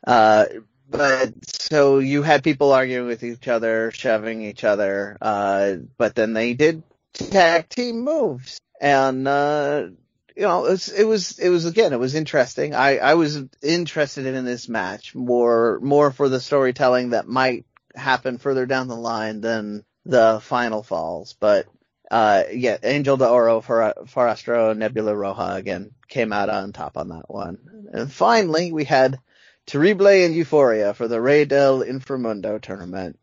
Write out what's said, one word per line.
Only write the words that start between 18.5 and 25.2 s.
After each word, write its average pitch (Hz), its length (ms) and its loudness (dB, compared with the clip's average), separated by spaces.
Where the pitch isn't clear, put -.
down 127 220 -4
the 120 80 -10
line 110 440 -6
than 107 440 -6
the 113 380 4
final 117 400 -4
falls. 85 560 -8
But, 101 280 2
uh, 104 420 4
yeah, 120 300 -2
Angel 139 340 0
de 131 120 2
Oro, 117 320 4
Far-, 113 340 0
Farastro, 117 680 -2
Nebula 107 360 -4
Roja 98 420 -6